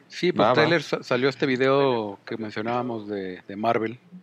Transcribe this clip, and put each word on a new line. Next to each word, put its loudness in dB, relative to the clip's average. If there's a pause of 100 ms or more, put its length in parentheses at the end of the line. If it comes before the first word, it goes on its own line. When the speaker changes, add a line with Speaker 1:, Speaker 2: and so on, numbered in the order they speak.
Speaker 1:
Sí, 0
pues 2
Speaker 2:
Va, 6
va. 4
Speaker 1:
trailer 4
sa-, -4
salió 0
este 0
video 2
que -6
mencionábamos -4
de, -6
de -12
Marvel, 0 (240)